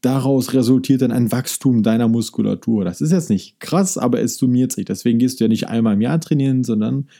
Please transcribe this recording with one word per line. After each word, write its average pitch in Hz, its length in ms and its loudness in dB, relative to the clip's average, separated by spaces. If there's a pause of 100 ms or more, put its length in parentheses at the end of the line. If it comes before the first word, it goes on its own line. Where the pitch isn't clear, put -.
Daraus 131 520 0
resultiert 131 480 2
dann 120 100 0
ein 120 180 0
Wachstum 123 520 0
deiner 113 260 2
Muskulatur. 110 760 -2
Das 87 160 -6
ist 156 100 2
jetzt 170 160 0
nicht - 320 -4
krass, 190 380 -2
aber 120 240 0
es 113 140 -4
summiert 127 360 0
sich. - 140 -6
Deswegen 117 320 -2
gehst 127 200 0
du 113 60 2
ja 110 40 2
nicht 110 200 0
einmal 113 240 0
im 101 80 2
Jahr 143 180 0
trainieren, 135 460 0
sondern 117 440 -2 (120)